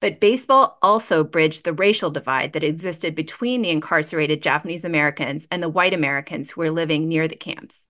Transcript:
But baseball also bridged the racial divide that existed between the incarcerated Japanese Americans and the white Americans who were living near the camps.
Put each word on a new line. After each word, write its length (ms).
But 200
baseball 600
also 420
bridged 420
the 100
racial 360
divide 440
that 100
existed 500
between 460
the 80
incarcerated 720
Japanese 420
Americans 680
and 120
the 60
white 240
Americans 580
who 120
were 80
living 360
near 220
the 80
camps. 540